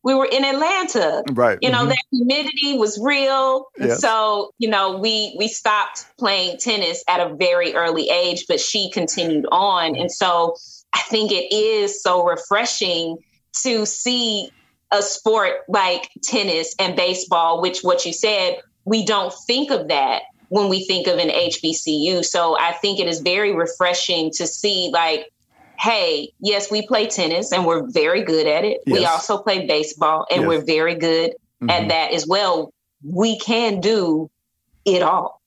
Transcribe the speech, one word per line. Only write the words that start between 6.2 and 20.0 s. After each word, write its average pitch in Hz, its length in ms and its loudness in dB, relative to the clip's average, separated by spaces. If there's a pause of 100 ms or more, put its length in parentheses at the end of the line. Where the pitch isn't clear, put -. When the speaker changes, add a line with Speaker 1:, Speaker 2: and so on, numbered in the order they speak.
Speaker 1:
tennis 190 520 -4
at 175 100 2
a 160 160 -2
very 175 400 2
early 165 340 0
age, 175 380 0
but 165 140 0
she 196 300 -2
continued 165 600 -2
on. 170 460 2
And 175 120 -2
so 170 460 2 (380)
I - 160 -2
think 214 240 0
it 180 200 -2
is 214 480 0
so 180 220 2
refreshing 175 920 0 (460)
to 226 220 0
see 226 640 -2 (420)
a 202 100 2
sport 202 560 0 (100)
like 185 420 0 (140)
tennis 175 560 -2
and 180 160 -2
baseball, 175 680 0
which 180 200 -2
what 175 240 2
you 165 80 -6
said, 185 440 0 (280)
we 208 200 0
don't 202 280 0 (140)
think 277 220 0
of 160 200 -2
that 135 340 0 (240)